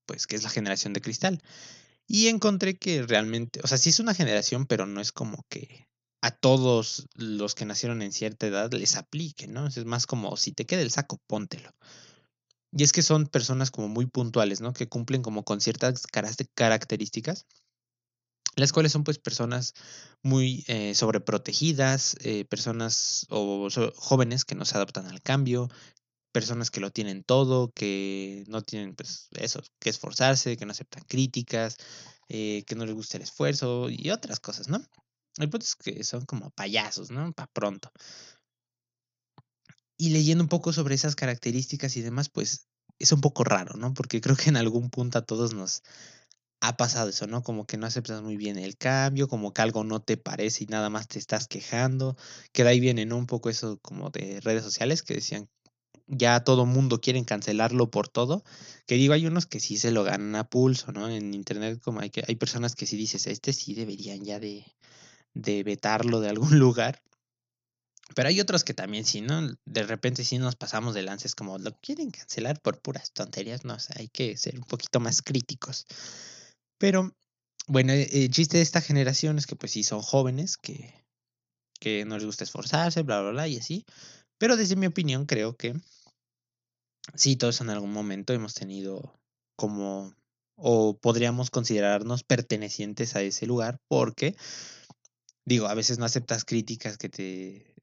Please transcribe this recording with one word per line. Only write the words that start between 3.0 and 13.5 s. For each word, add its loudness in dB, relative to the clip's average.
realmente, 0
o 0
sea, 4
sí 4
es 6
una 2
generación, 2
pero 0
no -8
es -4
como -8
que -16
a 0
todos 4
los -4
que -8
nacieron -4
en -6
cierta -4
edad 0
les 0
aplique, -8
¿no? -6
Es -6
más -2
como, -4
si -2
te -6
queda 0
el 0
saco, -4
póntelo. -6
Y 2
es 6
que 4
son 6
personas 0